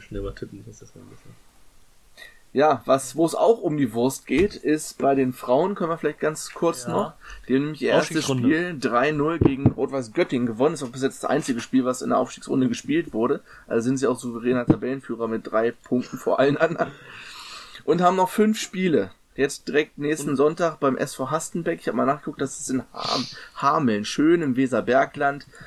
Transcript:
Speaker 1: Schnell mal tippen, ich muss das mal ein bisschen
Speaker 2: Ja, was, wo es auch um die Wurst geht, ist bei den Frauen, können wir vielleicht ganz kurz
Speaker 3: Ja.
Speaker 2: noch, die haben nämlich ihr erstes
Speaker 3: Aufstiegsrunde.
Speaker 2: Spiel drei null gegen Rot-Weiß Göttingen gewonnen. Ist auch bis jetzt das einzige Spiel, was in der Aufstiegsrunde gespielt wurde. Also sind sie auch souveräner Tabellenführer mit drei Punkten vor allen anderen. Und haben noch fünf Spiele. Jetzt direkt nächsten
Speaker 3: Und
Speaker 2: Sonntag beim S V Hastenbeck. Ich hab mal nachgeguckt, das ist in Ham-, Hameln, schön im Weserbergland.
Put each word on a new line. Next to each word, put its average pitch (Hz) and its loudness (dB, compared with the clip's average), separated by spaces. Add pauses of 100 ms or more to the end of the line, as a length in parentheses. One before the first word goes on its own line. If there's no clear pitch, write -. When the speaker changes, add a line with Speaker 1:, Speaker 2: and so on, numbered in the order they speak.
Speaker 1:
Schnell 104 -8
mal 101 -6
tippen, 104 -14
ich 104 -18
muss 110 -20
das - -20
mal 98 -20
ein 101 -20
bisschen - -20 (1200)
Speaker 2:
Ja, 139 4
was, 131 0
wo 165 2
es 160 0
auch 226 4
um 151 -2
die 123 0
Wurst 123 -2
geht, 170 0
ist - -2
bei 135 2
den 131 2
Frauen, 165 2
können 170 -2
wir 165 -4
vielleicht 151 -4
ganz 156 -4
kurz - -2
Speaker 3:
Ja. - -6
Speaker 2:
noch, 180 -2 (340)
die 123 0
haben 135 4
nämlich 151 -8
ihr 117 0
erstes 156 2
Speaker 3:
Aufstiegsrunde. 131 0
Speaker 2:
Spiel 160 0
drei 123 2
null 156 0
gegen 135 4
Rot-Weiß 127 -4
Göttingen 139 0
gewonnen. 123 2
Ist 147 -8
auch 120 -8
bis 127 -8
jetzt - -2
das - -2
einzige 117 0
Spiel, 127 2
was 123 -2
in - -6
der 117 4
Aufstiegsrunde 127 0
gespielt 147 -2
wurde. 120 2 (260)
Also 117 0
sind 135 2
sie 135 2
auch 127 2
souveräner 123 -2
Tabellenführer 120 -2
mit 113 -4
drei 113 2
Punkten - -4
vor - 0
allen 143 4
anderen. 165 0 (920)
Und 170 2
haben 180 6
noch 185 2
fünf 214 2
Spiele. 151 0 (240)
Jetzt - -2
direkt 151 0
nächsten 147 -2
Speaker 3:
Und 135 0
Speaker 2:
Sonntag 156 2
beim 135 2
S 143 -4
V 131 -6
Hastenbeck. 165 -4
Ich - -4
hab 139 -2
mal 123 2
nachgeguckt, 147 -4
das - -6
ist - -10
in 131 -2 (100)
Ham-, - -4 (280)
Hameln, 131 2
schön 165 4
im 131 0
Weserbergland. 131 0 (220)